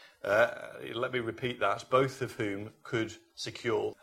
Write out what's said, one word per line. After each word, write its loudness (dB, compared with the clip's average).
Uh, 6
let -2
me 0
repeat -4
that, 0
both 4
of -4
whom -4
could -2
secure -2